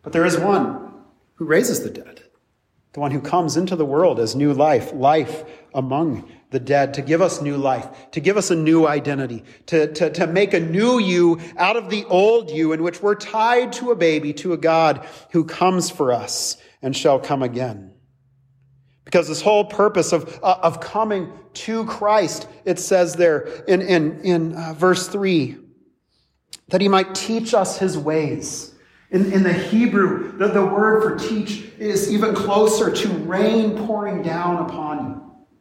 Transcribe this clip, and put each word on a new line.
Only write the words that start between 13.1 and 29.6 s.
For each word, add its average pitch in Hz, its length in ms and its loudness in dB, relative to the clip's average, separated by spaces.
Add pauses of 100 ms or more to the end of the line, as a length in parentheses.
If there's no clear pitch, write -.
tied 233 580 0
to 247 180 -4
a 226 60 2
baby, 156 340 0
to 170 220 -6
a 165 40 -2
God 160 480 2 (260)
who 165 120 2
comes 180 460 0
for 127 240 0
us - 420 -6 (260)
and 131 140 -4
shall 139 240 2
come 135 240 -4
again. 117 480 -6 (1120)
Because 170 240 2
this 151 140 -6
whole 208 240 4
purpose 202 480 0
of, 156 280 -4
uh, 185 220 2
of 165 160 0
coming 208 540 -4 (220)
to 226 280 -6
Christ, 208 640 0 (160)
it 180 160 -2
says 175 360 2
there 165 240 4 (280)
in, 185 140 4
in, 165 400 0
in, 165 340 0
uh, 160 180 -10
verse 175 360 0
three, 185 480 0 (1120)
that 185 100 0
he 202 80 2
might 190 260 2
teach 226 400 -4
us 196 240 0
his 180 200 -2
ways. 147 760 -4 (360)
In, 190 220 2
in 190 120 4
the 175 100 2
Hebrew, 202 840 0